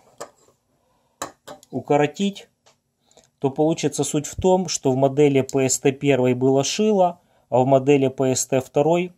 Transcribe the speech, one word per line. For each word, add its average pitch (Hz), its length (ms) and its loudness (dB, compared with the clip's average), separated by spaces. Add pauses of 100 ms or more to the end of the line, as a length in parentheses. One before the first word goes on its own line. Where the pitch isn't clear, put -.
(1700)
укоротить, 147 800 -4 (880)
то 135 140 -4
получится 156 520 -2
суть 147 220 -4
в - 160 -14
том, 185 260 0
что - 240 -2
в 127 40 0
модели 135 460 2
П 135 280 -2
С - 80 -2
Т 143 140 0
первой 135 420 0
было 135 300 2
шило – 190 560 0 (340)
а 120 60 2
в 131 60 2
модели 135 420 4
П 131 260 -2
С - 120 -4
Т 131 160 -2
второй 170 560 0